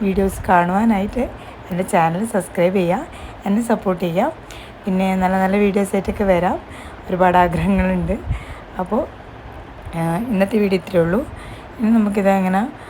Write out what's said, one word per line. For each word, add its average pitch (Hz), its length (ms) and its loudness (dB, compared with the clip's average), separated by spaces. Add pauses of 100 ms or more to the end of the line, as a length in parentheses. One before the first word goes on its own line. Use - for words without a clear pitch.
വീഡിയോസ് 190 460 0
കാണുവാനായിട്ട് 196 800 2 (400)
എൻ്റെ 185 120 -2
ചാനൽ 180 440 2
സബ്സ്ക്രൈബ് 185 480 0
ചെയ്യുക, 190 320 2 (400)
എന്നെ 208 160 2
സപ്പോർട്ട് 196 420 0
ചെയ്യുക. 196 280 0 (520)
പിന്നെ 190 320 2
നല്ല 185 200 2
നല്ല 190 200 2
വീഡിയോസായിട്ടൊക്കെ 202 680 0
വരാം, 190 340 2 (500)
ഒരുപാട് 180 300 4
ആഗ്രഹങ്ങളുണ്ട്. 180 800 2 (600)
അപ്പോൾ, 214 280 -2 (920)
ആ, 165 180 0
ഇന്നത്തെ 208 420 0
വീഡിയോ 190 220 2
ഇത്രയേ 170 220 2
ഉള്ളൂ. 190 240 2 (540)
ഇനി 220 100 2
നമുക്കിത് 208 380 4
എങ്ങനെ, 196 400 2 (220)